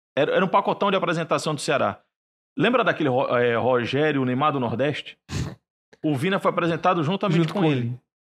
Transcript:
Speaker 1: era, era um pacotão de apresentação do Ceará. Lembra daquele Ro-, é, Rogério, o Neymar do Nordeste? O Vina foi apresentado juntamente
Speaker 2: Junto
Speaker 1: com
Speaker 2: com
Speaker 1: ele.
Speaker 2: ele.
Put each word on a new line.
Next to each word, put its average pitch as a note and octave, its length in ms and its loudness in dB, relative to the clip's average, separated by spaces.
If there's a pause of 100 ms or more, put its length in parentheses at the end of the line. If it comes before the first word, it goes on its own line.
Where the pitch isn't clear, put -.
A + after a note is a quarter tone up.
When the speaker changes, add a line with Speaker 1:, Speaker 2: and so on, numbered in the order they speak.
(180)
Speaker 1:
era, D3+ 200 2
era F3+ 60 4
um F#3+ 40 0
pacotão G3+ 420 2
de G3 80 0
apresentação E3 560 -2
do C#3 80 -6
Ceará. A2+ 380 0 (580)
Lembra A3+ 260 2
daquele D#3+ 260 0
Ro-, B2+ 280 0
é, A#2+ 180 2
Rogério, B2+ 680 0
o - 20 0
Neymar C3 260 0
do C#3+ 80 -4
Nordeste? B2 560 -4 (880)
O D3+ 120 0
Vina F3+ 240 -2
foi F#3+ 100 2
apresentado E3+ 540 0
juntamente F#3 380 0
Speaker 2:
Junto D#3+ 120 0
Speaker 1:
com G#3 60 -2
Speaker 2:
com F3 60 2
Speaker 1:
ele. C#3+ 160 2
Speaker 2:
ele. A#2+ 180 -6 (380)